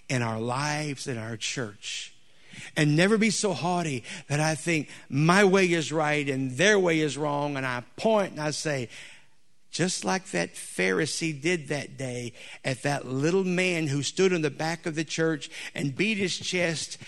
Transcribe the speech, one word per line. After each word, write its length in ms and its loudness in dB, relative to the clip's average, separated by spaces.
in 140 0
our 160 -2
lives 640 -2
and 140 -4
our 180 -8
church. 760 -6
And 200 6
never 240 6
be 100 4
so 240 0
haughty 500 -2
that 120 0
I 160 2
think 340 -2
my 360 6
way 280 6
is 200 0
right 360 0
and 300 -2
their 220 6
way 200 4
is 160 0
wrong. 400 -2
And 80 -4
I 200 -4
point 360 2
and 100 -8
I 80 0
say, 400 -4
just 340 -2
like 280 -2
that 240 -2
Pharisee 840 -2
did 280 -2
that 280 -8
day 380 -8
at 160 -2
that 240 -2
little 380 2
man 420 0
who 160 -2
stood 320 2
in 80 0
the 80 0
back 380 -4
of 80 -4
the 80 -2
church 480 -2
and 200 -2
beat 220 0
his 180 -2
chest 600 -2